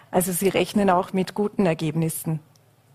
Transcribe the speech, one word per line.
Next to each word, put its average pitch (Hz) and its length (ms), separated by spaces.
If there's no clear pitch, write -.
Also 185 220
Sie 190 160
rechnen 190 420
auch 180 220
mit 185 220
guten 208 320
Ergebnissen? 160 720